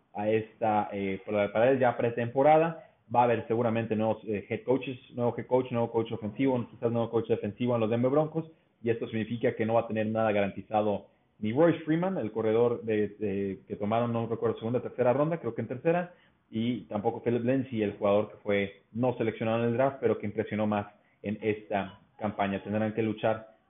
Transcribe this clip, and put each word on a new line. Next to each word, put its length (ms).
a 140
esta, 640
eh, 320
para, 280
para 180
él 80
ya 180
pretemporada. 920
Va 100
a 20
haber 240
seguramente 480
nuevos, 320
eh, 200
head 140
coaches, 340
nuevo 200
head 100
coach, 260
nuevo 180
coach 220
ofensivo, 580
quizás 220
nuevo 180
coach 160
defensivo 480
en 60
los 100
Denver 220
Broncos. 360
Y 60
esto 180
significa 480
que 100
no 80
va 60
a 80
tener 180
nada 240
garantizado 760
ni 120
Royce 280
Freeman, 380
el 120
corredor 520
de, 260
de, 580
que 80
tomaron, 380
no 160
recuerdo, 300
segunda 200
o 40
tercera 300
ronda, 260
creo 160
que 80
en 60
tercera, 440
y 320
tampoco 400
Philip 220
Lindsay, 380
el 100
jugador 380
que 120
fue 400
no 240
seleccionado 460
en 80
el 40
draft, 260
pero 180
que 80
impresionó 400
más 200
en 180
esta 580
campaña. 440
Tendrán 300
que 100
luchar 540